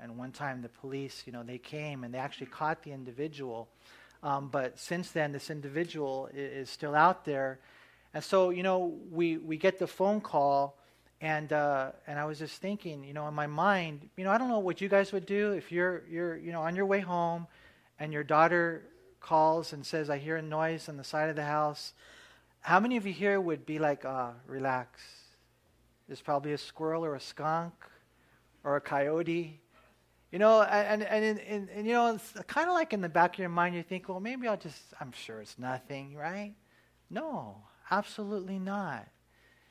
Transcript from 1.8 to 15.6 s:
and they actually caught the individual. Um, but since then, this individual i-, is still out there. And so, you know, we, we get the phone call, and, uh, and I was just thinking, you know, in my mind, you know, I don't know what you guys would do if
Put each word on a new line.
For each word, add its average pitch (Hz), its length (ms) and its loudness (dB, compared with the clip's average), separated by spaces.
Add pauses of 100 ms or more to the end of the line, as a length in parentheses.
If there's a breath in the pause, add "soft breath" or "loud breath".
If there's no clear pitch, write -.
and 120 100 -10
they 127 60 -6
actually 143 300 -8
caught 156 340 -4
the 151 80 -14
individual. 131 800 -8 (540 loud breath)
Um, 139 260 -2
but 127 320 -2
since 175 320 -4
then, 151 180 0
this 139 200 -8
individual 143 800 -4
i-, 135 40 -16
is 135 340 -8
still 147 240 -4
out 170 300 8
there. 135 360 -2 (540 soft breath)
And 156 100 -6
so, 185 260 6
you 180 120 0
know, 185 360 2 (120)
we, 165 260 2
we 160 200 -4
get 185 220 4
the 175 80 0
phone 202 340 2
call, 139 560 2 (440 soft breath)
and, 156 320 -2
uh, 143 400 2 (140)
and 147 120 -6
I 147 60 -2
was 151 140 -6
just 156 220 -10
thinking, 185 440 -6
you 139 80 -14
know, 151 160 -6
in 151 60 -6
my 147 120 -2
mind, 160 680 2
you 185 80 -6
know, 196 60 2
I 220 80 6
don't 254 100 -2
know 226 100 2
what 180 220 -2
you 196 80 -2
guys 196 240 6
would 185 140 -2
do 202 260 0
if 175 180 -4